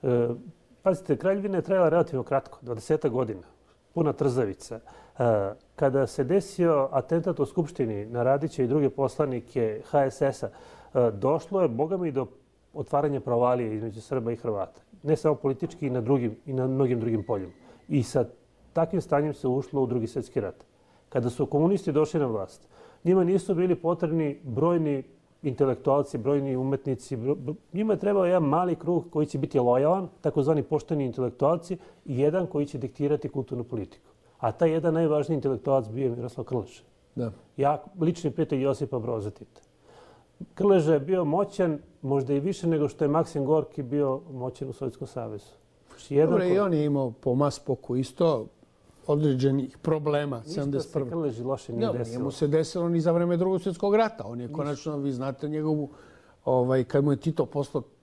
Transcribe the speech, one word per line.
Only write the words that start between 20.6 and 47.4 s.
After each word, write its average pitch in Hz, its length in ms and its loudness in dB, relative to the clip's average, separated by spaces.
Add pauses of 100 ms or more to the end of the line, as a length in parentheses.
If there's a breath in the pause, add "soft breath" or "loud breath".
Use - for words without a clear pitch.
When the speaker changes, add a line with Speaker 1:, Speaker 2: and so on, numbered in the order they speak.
Speaker 1:
Kada 120 220 -2
su 135 160 -2
komunisti 165 460 2
došli 151 280 0
na 139 60 0
vlast, 104 420 -6 (360 loud breath)
njima 185 200 4
nisu 185 300 2
bili 175 200 2
potrebni 160 680 -2
brojni 147 600 0 (400)
intelektualci, 139 760 2
brojni 139 380 0
umetnici, 135 600 -4
bro-, 123 200 -2
bro-, 143 180 -8 (180)
njima 214 200 0
je 190 60 0
trebao 196 280 2
jedan 175 160 4
mali 165 340 2
krug 170 340 -2
koji 151 160 0
će 147 120 -6
biti 131 200 0
lojalan, 139 500 2 (120)
takozvani 151 420 2
pošteni 151 420 -2
intelektualci, 139 720 -2 (280 loud breath)
i 131 140 -4
jedan 156 280 2
koji 147 200 -2
će 143 120 -10
diktirati 143 500 -4
kulturnu 123 360 -6
politiku. 110 420 -10 (320 soft breath)
A 113 140 -2
taj 165 180 2
jedan 160 240 0
najvažniji 156 420 2
intelektualac 135 520 0
bio 120 160 -6
je 120 120 0
Miroslav 120 280 -8
Krleža. - 380 -6 (320)
Speaker 2:
Da. 117 160 -4 (260)
Speaker 1:
Ja, 143 260 2 (180)
lični 165 300 0
prijatelj 147 320 0
Josipa 139 360 -2
Broza 110 320 -4
Tita. - 300 -20 (920 loud breath)
Krleža 185 400 4
je 143 60 2
bio 180 240 0
moćan, 170 540 0 (240)
možda 139 320 0
i 139 60 2
više 170 260 -4
nego 151 220 2
što - 160 -4
je 147 40 2
Maksim 151 360 0
Gorki 151 380 0
bio 135 380 -2 (120)
moćan 127 360 -8
u 127 40 -10
Sovjetskom 131 340 -10
savezu. 110 400 -12 (420)
Znači, - 260 -12
jedan 156 160 6
Speaker 2:
Dobro, 196 140 4
Speaker 1:
ko- 180 100 4
Speaker 2:
i 190 40 4
on 196 160 2
je 151 100 2
imao 139 280 0
po 123 220 -2
Maspoku 135 640 -2